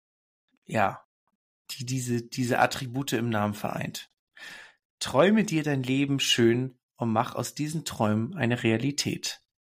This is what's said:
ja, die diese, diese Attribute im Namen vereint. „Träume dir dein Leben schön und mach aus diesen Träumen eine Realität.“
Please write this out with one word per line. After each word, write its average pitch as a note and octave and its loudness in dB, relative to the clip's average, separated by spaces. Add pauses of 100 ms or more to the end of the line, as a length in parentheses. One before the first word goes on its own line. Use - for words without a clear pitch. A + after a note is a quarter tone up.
(680)
ja, - 0 (680)
die B2 -10
diese, B2 -2
diese A#2+ -2
Attribute C3 0
im A#2 0
Namen G#2 0
vereint. - -8 (880)
„Träume G3 4
dir D#3 0
dein C#3+ -2
Leben C#3 0
schön A#2+ 2 (180)
und A2+ -2
mach A2+ 0
aus - -6
diesen D3+ -6
Träumen A2 0
eine A#2+ 0
Realität.“ A2+ -2 (240)